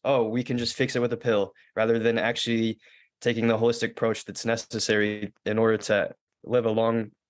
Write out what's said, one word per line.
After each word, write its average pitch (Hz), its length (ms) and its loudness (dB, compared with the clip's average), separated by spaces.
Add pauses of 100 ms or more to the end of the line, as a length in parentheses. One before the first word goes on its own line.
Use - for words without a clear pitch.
"Oh, 127 200 2
we 113 200 -2
can 123 140 -4
just 120 180 -4
fix 131 200 -2
it 123 60 2
with 120 120 0
a 117 40 -6
pill," 104 360 0 (220)
rather 117 240 2
than 117 180 2
actually 113 640 0 (420)
taking 117 260 0
the 113 100 4
holistic 113 340 0
approach - 340 -2
that's - 200 -10
necessary 104 840 -2 (140)
in 107 120 0
order 110 200 4
to 101 360 0 (300)
live 120 220 0
a 113 40 2
long, 113 400 0 (200)